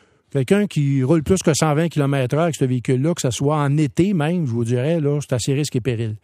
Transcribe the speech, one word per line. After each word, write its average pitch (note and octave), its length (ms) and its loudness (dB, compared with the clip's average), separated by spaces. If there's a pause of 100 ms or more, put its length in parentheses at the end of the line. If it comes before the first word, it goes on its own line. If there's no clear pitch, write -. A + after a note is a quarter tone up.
(320)
Quelqu'un F#3+ 360 2
qui C#3 340 0
roule D3 220 2
plus F#3 180 0
que E3 120 2
cent D#3 220 2
vingt E3 120 0
kilomètres C#3 480 -2
heure D#3 80 2
avec E3+ 120 -2
ce C#3+ 100 -2
véhicule-là, B2+ 480 0
que - 80 -8
ce C3 100 0
soit C#3+ 240 0
en C#3+ 220 2
été E3 360 2
même, E3 320 0
je B2 60 -2
vous A#2 140 -2
dirais, B2+ 340 0
là, D3 220 0
c'est - 120 -10
assez B2+ 200 0
risque C#3 240 -2
et B2 40 -2
péril. A2+ 420 -4